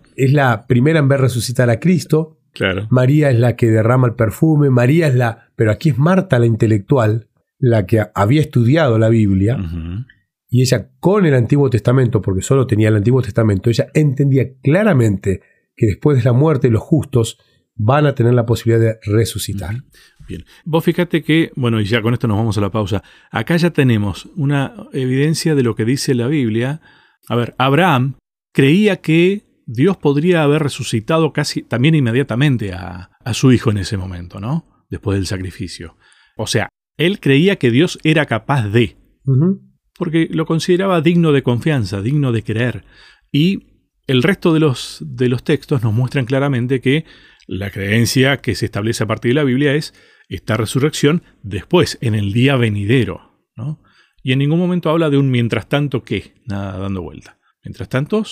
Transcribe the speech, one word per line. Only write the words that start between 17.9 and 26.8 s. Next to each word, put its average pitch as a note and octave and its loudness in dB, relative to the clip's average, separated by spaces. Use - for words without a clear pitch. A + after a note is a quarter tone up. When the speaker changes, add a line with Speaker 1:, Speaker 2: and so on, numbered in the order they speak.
Speaker 1:
a C#3 0
tener A#2+ 2
la A#2 2
posibilidad A2+ 0
de A2 0
resucitar. G2+ -4
Speaker 2:
Ujú. B2+ -10
Bien. E2+ -14
Vos D#3+ -2
fíjate E3+ -2
que, D#3 0
bueno, A#2 0
y G#2 0
ya A2+ 0
con A#2 0
esto B2 -2
nos G#2 0
vamos G#2+ -2
a G#2 -2
la G2 -2
pausa. G2+ -4
Acá C#3 -2
ya E3+ 0
tenemos A2 0
una C#3 -2
evidencia C#3+ 0
de C3 2
lo A2+ 0
que A2 -2
dice C3+ 0
la A#2 -2
Biblia. C3 -2